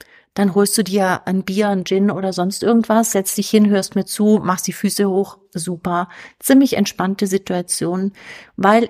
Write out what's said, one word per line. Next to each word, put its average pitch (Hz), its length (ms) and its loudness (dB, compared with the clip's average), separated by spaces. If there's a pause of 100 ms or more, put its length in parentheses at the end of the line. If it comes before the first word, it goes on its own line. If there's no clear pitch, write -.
(340)
Dann 196 200 0
holst 202 240 2
du 214 60 2
dir 185 420 0
ein 190 160 -2
Bier, 202 280 -2
ein 185 140 -2
Gin 196 280 0
oder 190 200 -4
sonst 180 300 -4
irgendwas, 226 480 2
setzt 190 260 -2
dich 202 140 -4
hin, 208 180 4
hörst 202 280 0
mir 190 80 0
zu, 214 360 2
machst 185 280 -4
die 180 40 -6
Füße 202 380 -2
hoch, 190 280 -2 (140)
super. 175 560 -6 (300)
Ziemlich 269 380 4
entspannte 196 500 -2
Situation, 185 840 -4 (440)
weil 220 340 4